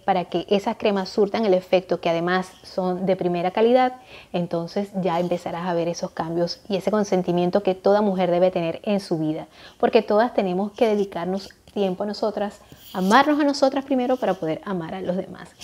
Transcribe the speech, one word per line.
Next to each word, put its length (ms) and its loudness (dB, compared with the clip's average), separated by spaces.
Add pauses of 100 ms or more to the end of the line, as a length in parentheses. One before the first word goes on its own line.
para 220 0
que 220 -4
esas 280 0
cremas 320 0
surtan 360 0
el 100 4
efecto, 460 0
que 80 -2
además 440 0 (100)
son 440 -4
de 100 2
primera 340 -2
calidad, 440 4 (380)
entonces 580 -4 (120)
ya 160 0
empezarás 480 -4
a 80 -2
ver 140 0
esos 240 -6
cambios 560 -4
y 80 0
ese 160 -2
consentimiento 720 2
que 100 2
toda 280 4
mujer 280 0
debe 220 4
tener 320 -4
en 160 0
su 180 -2
vida, 300 -4 (320)
porque 200 4
todas 320 2
tenemos 400 0
que 140 0
dedicarnos 600 -2 (260)
tiempo 300 -2
a 20 -4
nosotras, 540 -4 (320)
amarnos 480 4
a 40 2
nosotras 400 0
primero 320 0
para 180 -2
poder 300 -6
amar 300 -6
a 60 -8
los 160 -4
demás. 320 -10 (160)